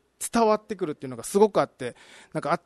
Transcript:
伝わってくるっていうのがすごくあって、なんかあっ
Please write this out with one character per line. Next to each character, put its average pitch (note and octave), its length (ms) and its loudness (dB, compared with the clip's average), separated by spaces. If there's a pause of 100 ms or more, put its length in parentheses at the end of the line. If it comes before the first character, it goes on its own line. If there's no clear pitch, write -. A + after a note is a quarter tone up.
(200)
伝 A#3 280 0
わ G#3+ 80 4
っ G#3+ 100 -8
て G#3+ 100 -10
く F3+ 120 -6
る D3+ 40 -6
っ D3 40 -8
て - 100 -14
い - 20 -10
う C3 40 -10
の B2 40 -10
が A#2 80 -14
す - 140 -4
ご G#3 120 6
く E3+ 120 2
あ C#3 40 2
っ - 20 -6
て、 - 280 -10 (380)
な D#3 60 -4
ん - 20 -4
か C#3+ 100 -4
あ E3+ 40 4
っ - 100 -8